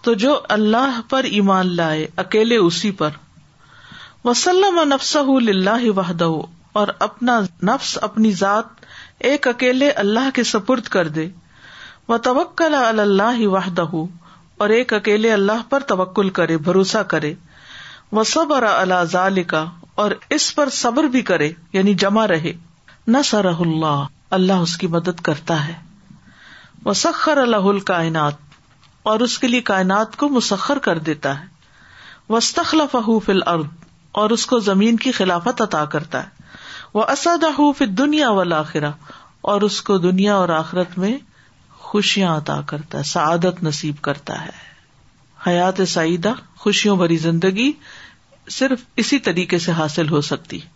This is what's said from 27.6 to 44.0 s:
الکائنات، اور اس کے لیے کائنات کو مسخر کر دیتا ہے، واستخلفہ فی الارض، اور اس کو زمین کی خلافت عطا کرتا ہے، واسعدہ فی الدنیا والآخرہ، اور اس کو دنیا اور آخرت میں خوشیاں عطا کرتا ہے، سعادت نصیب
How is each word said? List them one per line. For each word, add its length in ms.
الکائنات، 720
اور 160
اس 200
کے 80
لیے 140
کائنات 560
کو 120
مسخر 500
کر 200
دیتا 300
ہے، 60
واستخلفہ 960
فی 60
الارض، 340
اور 180
اس 160
کو 140
زمین 360
کی 160
خلافت 500
عطا 240
کرتا 380
ہے، 60
واسعدہ 840
فی 80
الدنیا 440
والآخرہ، 640
اور 200
اس 200
کو 160
دنیا 380
اور 140
آخرت 480
میں 200
خوشیاں 580
عطا 240
کرتا 360
ہے، 60
سعادت 600
نصیب 380